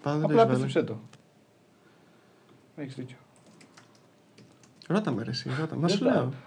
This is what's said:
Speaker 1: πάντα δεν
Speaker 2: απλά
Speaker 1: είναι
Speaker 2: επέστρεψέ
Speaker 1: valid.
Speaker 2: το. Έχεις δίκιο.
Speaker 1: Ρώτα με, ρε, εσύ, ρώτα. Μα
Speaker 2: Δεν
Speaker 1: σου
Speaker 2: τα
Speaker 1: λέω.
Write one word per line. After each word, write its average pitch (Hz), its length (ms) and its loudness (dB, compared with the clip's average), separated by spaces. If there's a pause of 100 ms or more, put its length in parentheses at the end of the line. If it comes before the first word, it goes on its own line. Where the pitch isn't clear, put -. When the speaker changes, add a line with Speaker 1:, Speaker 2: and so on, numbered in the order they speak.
Speaker 1:
πάντα 147 160 -2
δεν 151 60 0
Speaker 2:
απλά 151 80 2
Speaker 1:
είναι 226 100 6
Speaker 2:
επέστρεψέ 135 380 2
Speaker 1:
valid. 120 60 -2
Speaker 2:
το. 113 100 -8 (1800)
Έχεις 135 180 -10
δίκιο. 127 220 -12 (1700)
Speaker 1:
Ρώτα 185 220 0
με, 110 120 -2
ρε, - 80 -6
εσύ, 131 200 -6 (100)
ρώτα. 156 140 -6
Μα 131 120 -4
Speaker 2:
Δεν 202 100 4
Speaker 1:
σου 226 80 0
Speaker 2:
τα 254 100 4
Speaker 1:
λέω. 131 180 2 (140)